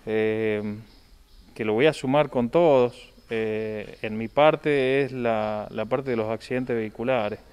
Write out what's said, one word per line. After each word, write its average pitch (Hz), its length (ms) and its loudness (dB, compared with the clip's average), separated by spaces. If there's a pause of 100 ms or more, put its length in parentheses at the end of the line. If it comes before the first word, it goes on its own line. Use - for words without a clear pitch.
eh, 110 720 0 (800)
que 113 120 -4
lo 107 80 2
voy 120 100 4
a 156 80 4
sumar 139 380 0
con 120 180 0
todos, 135 640 2 (160)
eh, 110 720 -6
en 110 160 -6
mi 110 120 -6
parte 143 760 2
es 127 100 -4
la, 107 580 -2
la - 140 -4
parte 131 260 -4
de 120 60 0
los 110 140 -2
accidentes 127 440 -4
vehiculares. 110 640 -2 (140)